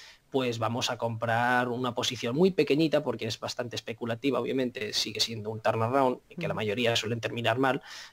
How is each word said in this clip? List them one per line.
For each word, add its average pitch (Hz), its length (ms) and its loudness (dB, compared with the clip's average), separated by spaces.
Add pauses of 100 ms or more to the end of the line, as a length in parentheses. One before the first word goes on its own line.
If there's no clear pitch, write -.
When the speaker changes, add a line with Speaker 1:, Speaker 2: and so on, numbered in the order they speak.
(300)
Speaker 1:
pues 123 280 0
vamos 117 320 0
a 120 80 -6
comprar 117 680 2
una 123 260 -2
posición 120 400 -2
muy 185 160 6
pequeñita 147 540 4
porque 117 220 -2
es 110 120 -4
bastante 117 380 -6
especulativa, 117 640 -2
obviamente 120 520 -2
sigue 107 280 -2
siendo 110 300 -4
un 110 100 -6
turnaround, 123 580 2 (100)
que - 140 -12
la - 60 -4
Speaker 2:
Ujú. - 80 -4
Speaker 1:
mayoría 113 400 0
suelen 117 240 -2
terminar 113 380 0
mal, 131 240 2 (300)